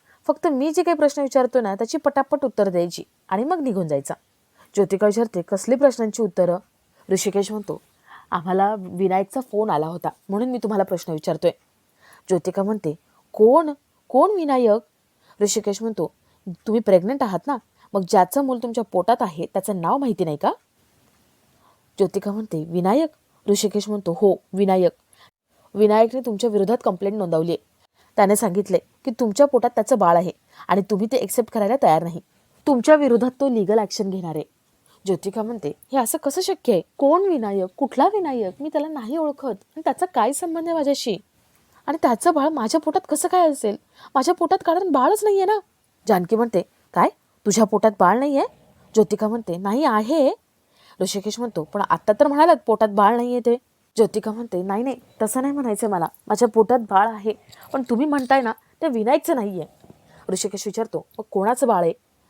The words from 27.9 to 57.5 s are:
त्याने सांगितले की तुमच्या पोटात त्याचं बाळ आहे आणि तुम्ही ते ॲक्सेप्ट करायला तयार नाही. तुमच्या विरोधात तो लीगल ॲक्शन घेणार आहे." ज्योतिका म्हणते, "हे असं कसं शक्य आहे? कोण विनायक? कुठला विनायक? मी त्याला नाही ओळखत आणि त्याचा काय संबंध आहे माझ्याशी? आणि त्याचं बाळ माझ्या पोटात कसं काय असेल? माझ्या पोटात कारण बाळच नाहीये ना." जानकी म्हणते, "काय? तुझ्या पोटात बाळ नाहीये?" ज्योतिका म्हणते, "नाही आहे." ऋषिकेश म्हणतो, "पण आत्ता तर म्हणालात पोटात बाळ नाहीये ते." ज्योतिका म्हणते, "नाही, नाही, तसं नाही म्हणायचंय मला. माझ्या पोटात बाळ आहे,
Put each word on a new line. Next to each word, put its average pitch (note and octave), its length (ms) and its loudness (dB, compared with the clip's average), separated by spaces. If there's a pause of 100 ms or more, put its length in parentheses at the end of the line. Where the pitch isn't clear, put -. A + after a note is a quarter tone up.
त्याने G3+ 200 6
सांगितले G3 420 0 (260)
की C4+ 60 -2 (100)
तुमच्या A#3+ 260 4
पोटात A#3+ 240 2
त्याचं A3+ 280 0
बाळ F3 180 6
आहे F3 140 2 (380)
आणि F#3+ 220 2
तुम्ही G#3 220 0
ते C4+ 40 0
ॲक्सेप्ट - 360 -2
करायला G#3+ 300 0
तयार E3 200 4
नाही. E3 180 -8 (460)
तुमच्या D4 280 6
विरोधात B3+ 360 4 (100)
तो C#4 80 0
लीगल A3 300 2
ॲक्शन G3 320 -4
घेणार F3 240 -8
आहे." D3+ 100 -8 (640)
ज्योतिका G3 360 -4
म्हणते, G#3 300 -8 (200)
"हे C4+ 60 0
असं B3+ 200 -2
कसं C#4+ 220 -4
शक्य F4+ 320 -2
आहे? F3 100 2 (160)
कोण E4+ 300 4
विनायक? G3+ 480 -2
कुठला C#4 300 0
विनायक? C#4 540 -2
मी D4+ 80 -8
त्याला D4+ 200 -4
नाही C4+ 280 -8
ओळखत D4 280 -4
आणि B3 400 -10
त्याचा E4+ 220 -2
काय B3 260 0
संबंध E4 340 -6
आहे E4 80 -2
माझ्याशी? C4+ 440 -2 (680)
आणि D#4+ 160 -4
त्याचं D4+ 320 2
बाळ D4 140 0
माझ्या D#4 320 -2
पोटात D#4 280 -2
कसं D#4 200 -2
काय F4 220 4
असेल? G#3+ 260 -4 (380)
माझ्या C#4+ 200 2
पोटात F4 320 0
कारण F4+ 220 0
बाळच D#4 360 2
नाहीये G4 200 2
ना." G#4 140 0 (500)
जानकी F#3 280 2
म्हणते, A3 260 0 (320)
"काय? G3+ 140 4 (380)
तुझ्या G#3+ 180 2
पोटात G#3+ 260 2 (100)
बाळ F#3+ 180 4
नाहीये?" C#4+ 260 0 (500)
ज्योतिका G#3+ 340 0
म्हणते, A3 280 -6
"नाही G3+ 280 -2
आहे." C4 460 2 (680)
ऋषिकेश G3+ 380 -6
म्हणतो, G#3+ 260 -6
"पण G3+ 260 -6
आत्ता E3 300 0
तर D4 60 6
म्हणालात D4 300 4 (100)
पोटात A3 220 2
बाळ G#3 280 4
नाहीये B3 240 -2
ते." A#3+ 160 2 (400)
ज्योतिका G#3+ 360 0
म्हणते, A3 300 -6
"नाही, G3 200 -4
नाही, C4 140 -4 (260)
तसं A3 200 -2
नाही C#4 120 -2
म्हणायचंय A#3 360 -4
मला. E3+ 160 -2 (200)
माझ्या A3 220 2
पोटात A3+ 300 4
बाळ G#3 300 2
आहे, G#3+ 240 -6 (400)